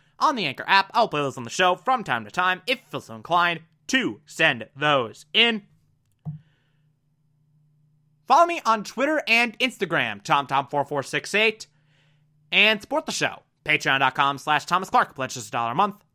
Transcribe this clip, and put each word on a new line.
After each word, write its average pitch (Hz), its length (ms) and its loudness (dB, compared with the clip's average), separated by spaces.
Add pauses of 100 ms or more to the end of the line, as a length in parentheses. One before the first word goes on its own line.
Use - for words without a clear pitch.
(200)
on 285 180 2
the 190 100 -4
Anchor - 200 -6
app. 190 280 2
I'll 226 120 4
play 147 140 -4
those 139 160 -2
on 123 80 -10
the 117 60 -10
show 185 260 2
from 247 260 -2
time 120 220 -4
to 104 60 -16
time 180 360 -2
if 254 120 -2
you - 100 -20
feel 131 140 -10
so 113 120 -18
inclined 170 460 0 (280)
to 208 360 -2
send 139 500 0
those 135 600 -2
in. 226 280 2 (2750)
Follow 330 200 6
me 339 180 -4
on 226 200 2
Twitter 285 440 -2
and 233 300 2
Instagram, 151 640 -2
Tom 143 240 2
Tom 139 220 0
four 143 160 -2
four 143 180 -4
six - 320 -6
eight, 214 320 0 (840)
and 208 300 4
support 311 240 -4
the - 80 -8
show. 110 300 -4 (240)
Patreon 147 320 0
dot 135 160 2
com 139 240 0
slash 151 260 0
Thomas 185 240 -2
Clark. 240 260 0
Pledge 131 200 -6
just 120 140 -12
a - 20 -20
dollar 117 220 -4
a - 20 -6
month. 190 220 0 (180)